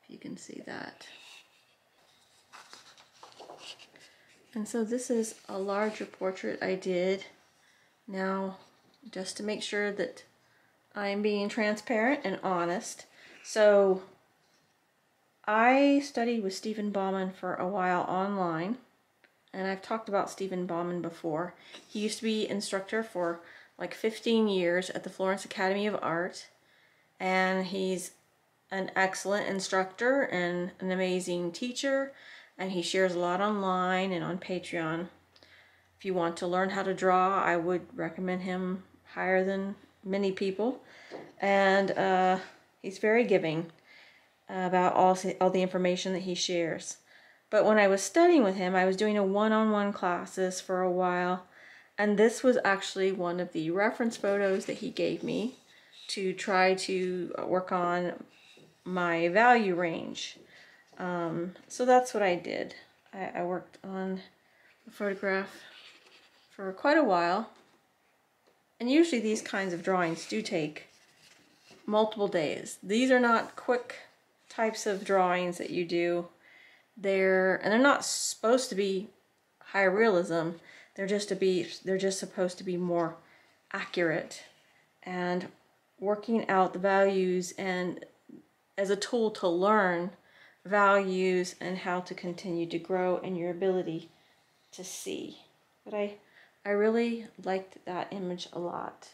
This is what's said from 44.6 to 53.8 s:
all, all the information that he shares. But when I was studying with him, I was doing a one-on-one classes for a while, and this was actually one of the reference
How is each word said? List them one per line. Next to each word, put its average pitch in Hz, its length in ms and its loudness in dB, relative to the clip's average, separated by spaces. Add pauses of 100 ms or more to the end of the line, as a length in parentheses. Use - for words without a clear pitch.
all, 185 240 6 (220)
all 185 100 4
the 185 120 2
information 180 500 0
that 180 100 -4
he 185 120 -4
shares. - 640 -4 (520)
But - 140 4
when 214 140 6
I 202 100 6
was 196 140 4
studying 339 400 6
with 190 140 2
him, 185 180 -2
I 185 100 4
was 190 120 2
doing 208 200 2
a 202 80 2
one-on-one 208 680 2
classes 185 680 -2
for 185 220 -2
a 185 80 0
while, 180 560 0 (500)
and 208 220 2
this 226 240 4
was 254 220 4
actually 190 480 0
one 175 260 -4
of 175 140 -6
the 160 180 -4
reference 226 460 0